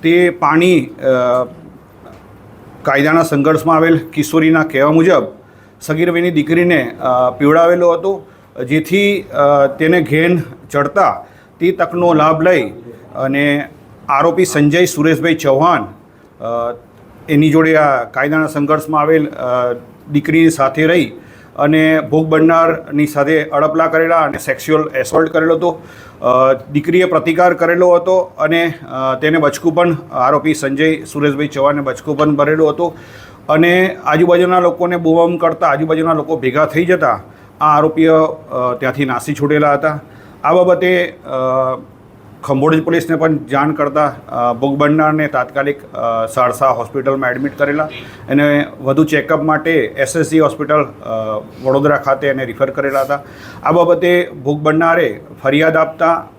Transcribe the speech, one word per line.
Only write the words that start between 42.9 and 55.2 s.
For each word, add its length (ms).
પણ 200
જાણ 360
કરતા, 420
અ, 240
ભોગ 240
બનનારને 500
તાત્કાલિક, 680
અ, 320
સારસા 420
હોસ્પિટલમાં 600
એડમિટ 280
કરેલા. 300
એને 360
વધુ 240
ચેકઅપ 380
માટે 300
એસ 440
એસ 100
સી 120
હોસ્પિટલ, 440
અ, 280
વડોદરા 340
ખાતે 320
એને 160
રિફર 260
કરેલા 300
હતા. 220
આ 100
બાબતે 580
ભોગ 160
બનનારે 600